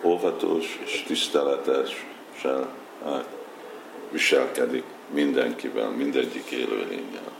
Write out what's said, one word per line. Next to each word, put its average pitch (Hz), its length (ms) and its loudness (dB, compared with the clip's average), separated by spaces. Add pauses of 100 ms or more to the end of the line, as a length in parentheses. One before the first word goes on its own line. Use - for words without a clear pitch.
óvatos 82 800 4
és - 220 -4
tiszteletes, 69 960 2 (360)
se, 67 260 0 (380)
eh, 69 180 -2 (880)
viselkedik - 720 4 (300)
mindenkivel, 64 760 2
mindegyik 65 600 0
élőlénnyel. 52 920 -4